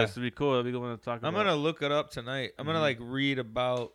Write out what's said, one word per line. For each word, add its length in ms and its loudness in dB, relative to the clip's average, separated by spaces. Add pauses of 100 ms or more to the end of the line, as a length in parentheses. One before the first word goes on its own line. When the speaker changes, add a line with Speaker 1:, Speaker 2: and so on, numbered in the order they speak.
Speaker 1:
us. 100 4
It'd 100 -6
be 80 0
cool. 240 2
It'd 120 4
be 60 -2
cool 240 -4
to 60 -16
talk 200 -4
Speaker 2:
I'm 120 -2
Speaker 1:
about. 120 2
Speaker 2:
gonna 100 4
look 260 0
it 100 0
up 180 0
tonight. 480 -6
I'm 80 -6
gonna, 120 0
Speaker 1:
Mm-hmm. 40 2
Speaker 2:
like, 180 2
read 380 0
about 560 -2